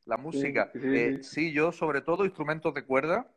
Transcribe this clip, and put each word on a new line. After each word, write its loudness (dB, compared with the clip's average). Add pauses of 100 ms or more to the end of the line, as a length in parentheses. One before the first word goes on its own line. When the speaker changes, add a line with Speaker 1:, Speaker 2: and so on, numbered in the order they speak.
Speaker 1:
la -2
Speaker 2:
Sí, -10
Speaker 1:
música. -2
Speaker 2:
sí, -10
Speaker 1:
Eh, 2
Speaker 2:
sí. -4
Speaker 1:
sí, -4
yo 2
sobre -2
todo 0
instrumentos -2
de -8
cuerda, 2 (100)